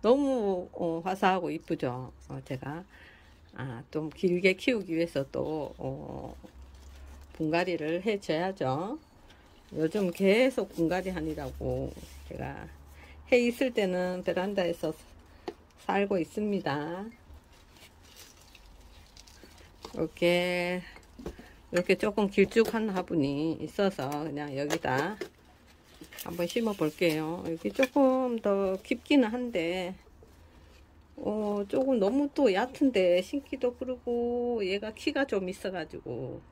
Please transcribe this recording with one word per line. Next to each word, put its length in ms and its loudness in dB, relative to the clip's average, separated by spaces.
너무, 680 2
어, 320 -2
화사하고 480 2
이쁘죠? 600 -4
어, 160 -10
제가, 400 -8
아, 360 -10
좀 180 -4
길게 440 2
키우기 420 0
위해서 380 0
또, 440 -4
어, 560 -8
분갈이를 720 0
해줘야죠. 920 -2
요즘 380 0
계속 580 4
분갈이 400 0
하느라고 840 -4
제가 400 -10
해 60 8
있을 340 2
때는 500 0
베란다에서 680 -2
살고 320 2
있습니다. 880 -2
이렇게, 880 0
이렇게 240 4
조금 320 2
길쭉한 600 4
화분이 720 0
있어서 480 0
그냥 340 -6
여기다 600 0
한번 240 -4
심어 260 0
볼게요. 720 0
여기 240 -4
조금 680 4
더 420 0
깊기는 480 2
한데, 640 -2
어, 500 -2
조금 320 2
너무 340 4
또 180 6
얕은데 680 4
심기도 540 -4
그러고, 920 -2
얘가 260 -2
키가 340 0
좀 220 -2
있어가지고 960 -6